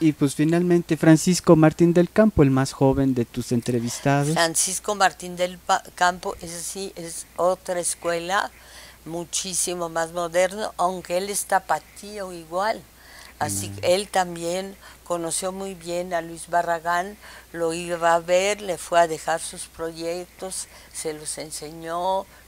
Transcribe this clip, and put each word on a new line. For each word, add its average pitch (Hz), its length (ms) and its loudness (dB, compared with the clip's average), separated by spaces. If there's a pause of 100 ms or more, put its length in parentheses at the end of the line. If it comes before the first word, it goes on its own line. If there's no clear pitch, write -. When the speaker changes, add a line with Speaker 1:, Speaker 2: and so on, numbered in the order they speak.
Speaker 1:
Y 160 100 6
pues 143 240 0
finalmente 175 640 2
Francisco 165 580 6
Martín 156 380 6
del 175 180 4
Campo, 214 320 6
el 135 80 6
más 135 220 2
joven 135 400 4
de 123 100 0
tus 123 300 -4
entrevistados. 127 800 0
Speaker 2:
Francisco 170 600 2
Martín 180 420 0
del 180 220 -2
Pa-, - 240 0 (120)
Campo, 180 460 0
ese 170 200 -12
sí 190 360 -10
es 165 280 -12 (120)
otra 180 420 0
escuela, 170 720 -2 (540)
muchísimo 170 840 -6
más 165 240 -4
moderno, 180 640 -2
aunque 180 420 -2
él 196 120 -4
es 196 160 -4
tapatío 190 880 -4
igual. 175 480 -4 (580)
Así 101 300 -4
Speaker 1:
Mm. 98 60 -10
Speaker 2:
que 170 200 2
él 202 140 -2
también 180 680 -4 (300)
conoció 170 480 -4
muy 196 220 -10
bien 175 380 -6
a 165 80 -2
Luis 165 280 -14
Barragán, 170 680 -2 (360)
lo 165 200 -2
iba 170 420 0
a 170 40 2
ver, 185 420 0
le 185 160 -6
fue - 220 2
a 170 80 6
dejar 160 320 -4
sus - 280 -12
proyectos, 165 1000 -10 (240)
se - 220 -8
los 151 240 -10
enseñó, 165 880 -6 (220)